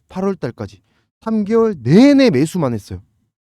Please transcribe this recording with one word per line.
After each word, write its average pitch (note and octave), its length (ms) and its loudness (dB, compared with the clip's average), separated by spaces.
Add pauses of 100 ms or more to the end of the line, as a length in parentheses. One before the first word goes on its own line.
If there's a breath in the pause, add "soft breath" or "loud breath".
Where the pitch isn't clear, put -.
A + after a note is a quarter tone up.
팔월 F#3+ 300 -6
달까지 A2+ 440 -14 (380)
삼 A3 240 -4
개월 A3 380 0
내내 B3+ 480 4
매수만 D3 440 -2
했어요. G2+ 300 -12 (480)